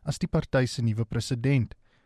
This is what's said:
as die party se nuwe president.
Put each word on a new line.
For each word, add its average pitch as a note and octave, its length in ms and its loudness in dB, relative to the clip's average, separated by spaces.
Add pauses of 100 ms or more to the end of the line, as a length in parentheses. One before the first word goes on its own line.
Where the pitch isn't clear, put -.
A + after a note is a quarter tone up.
as - 140 -4
die F#3 100 -4
party C3+ 380 2
se - 160 -4
nuwe A2+ 240 2
president. B2 720 0 (300)